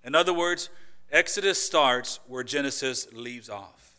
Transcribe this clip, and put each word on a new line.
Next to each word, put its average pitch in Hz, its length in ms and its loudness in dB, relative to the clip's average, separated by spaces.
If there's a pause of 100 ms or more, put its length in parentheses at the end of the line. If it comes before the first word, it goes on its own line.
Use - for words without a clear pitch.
In 127 80 -4
other 175 200 6
words, 170 360 -2 (420)
Exodus 180 500 2
starts 127 640 2
where 127 160 -8
Genesis 131 680 -2
leaves 120 380 -12
off. 98 500 -14